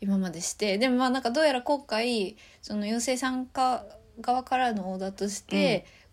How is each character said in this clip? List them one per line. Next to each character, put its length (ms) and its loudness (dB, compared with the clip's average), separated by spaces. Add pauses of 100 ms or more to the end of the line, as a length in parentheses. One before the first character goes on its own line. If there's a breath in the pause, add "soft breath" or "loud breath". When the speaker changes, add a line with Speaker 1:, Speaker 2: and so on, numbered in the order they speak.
Speaker 1:
今 160 2
ま 140 0
で 100 -10
し 120 -6
て。 240 0
で 120 4
も 80 4
ま 80 4
あ 40 2
な 100 0
ん 40 -2
か 80 0
ど 100 2
う 40 6
や 80 4
ら 80 -2
今 220 0
回、 520 -2 (260 loud breath)
そ 120 -10
の 80 -2
妖 340 -2
精 20 -2
さ 140 -2
ん 140 -4
か-、 400 0 (360)
側 220 0
か 140 0
ら 160 2
の 180 -4
オ 60 -6
ー 20 -8
ダ 100 -4
ー 20 -4
と 180 -4
し 120 -8
て、 440 2
Speaker 2:
う 40 -20
ん。 20 -20 (220 loud breath)